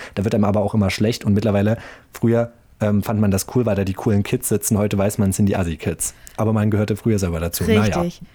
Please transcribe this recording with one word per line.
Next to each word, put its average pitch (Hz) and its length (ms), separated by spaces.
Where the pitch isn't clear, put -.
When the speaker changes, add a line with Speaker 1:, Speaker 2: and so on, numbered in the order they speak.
Speaker 1:
da 101 100
wird 113 100
einem 104 100
aber 101 160
auch 101 120
immer 101 160
schlecht. 107 340
Und 101 100
mittlerweile, 104 440
früher, 117 400
ähm, 104 200
fand 107 200
man 104 100
das 98 140
cool, 123 100
weil 104 100
da 98 100
die 95 80
coolen 101 300
Kids - 260
sitzen. 107 280
Heute 104 200
weiß 98 200
man, 98 120
es 92 80
sind 104 80
die 98 100
Assi-Kids. 85 600
Aber 110 160
man 107 200
gehörte 104 260
früher 113 220
selber 85 200
dazu. 85 240
Naja, 214 180
Speaker 2:
Richtig. 175 200